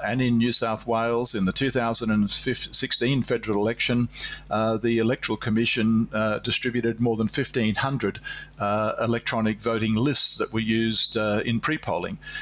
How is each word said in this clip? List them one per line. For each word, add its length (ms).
and 160
in 160
New 140
South 340
Wales. 480
In 120
the 80
two 180
thousand 400
and 180
sixteen 920
federal 340
election, 520
uh, 260
the 220
Electoral 380
Commission, 760
uh, 260
distributed 600
more 160
than 120
fifteen 480
hundred, 440
uh, 400
electronic 600
voting 340
lists 440
that 120
were 80
used, 560
uh, 300
in 140
pre-polling. 580